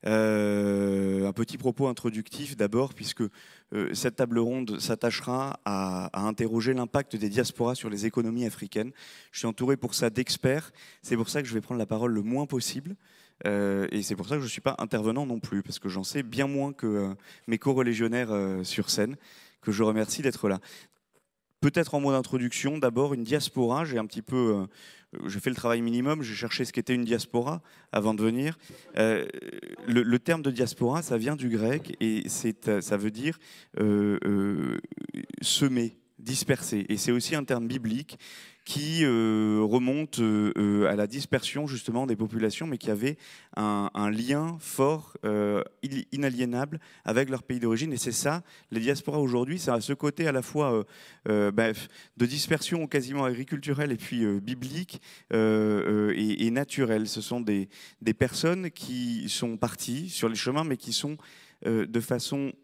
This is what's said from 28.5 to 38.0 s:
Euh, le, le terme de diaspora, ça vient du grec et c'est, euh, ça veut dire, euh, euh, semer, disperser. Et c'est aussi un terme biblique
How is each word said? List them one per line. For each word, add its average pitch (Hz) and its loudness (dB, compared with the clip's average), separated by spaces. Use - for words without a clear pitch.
Euh, 110 4
le, 120 6
le 120 4
terme 165 2
de 139 2
diaspora, 123 0
ça 127 -2
vient 135 0
du 131 -2
grec 117 0
et 110 0
c'est, - -2
euh, 104 2
ça 101 0
veut 104 0
dire, 131 -4
euh, 104 4
euh, 98 2
semer, 127 2
disperser. 117 0
Et 107 2
c'est 120 2
aussi 120 0
un 147 -2
terme 120 0
biblique 120 -4